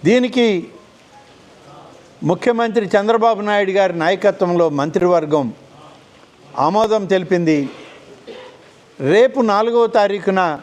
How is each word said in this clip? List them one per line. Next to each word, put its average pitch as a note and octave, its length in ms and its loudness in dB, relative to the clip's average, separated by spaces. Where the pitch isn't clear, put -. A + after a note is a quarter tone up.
దీనికి B3 380 2
ముఖ్యమంత్రి A3+ 560 0
చంద్రబాబు G#3+ 520 2
నాయుడు G3+ 320 0
గారి F#3 240 0
నాయకత్వంలో F3+ 640 0
మంత్రివర్గం D#3 680 0
ఆమోదం G#3 380 0
తెలిపింది. F3 460 0
రేపు B3+ 260 2
నాలుగవ A#3 340 2
తారీఖున G3 420 0